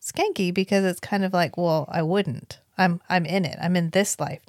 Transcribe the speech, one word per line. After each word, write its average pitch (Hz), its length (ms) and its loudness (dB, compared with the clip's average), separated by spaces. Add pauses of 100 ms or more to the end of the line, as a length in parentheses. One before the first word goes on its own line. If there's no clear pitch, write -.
Skanky, 320 500 0
because 190 320 2
it's 180 160 0
kind 196 240 -2
of 185 80 0
like, 175 240 2
well, 160 360 2
I 170 100 0
wouldn't. 165 580 -2 (160)
I'm, 180 320 2
I'm 180 200 0
in 180 180 0
it. - 160 -6
I'm 175 140 2
in 170 160 0
this 196 280 0
life 147 300 -6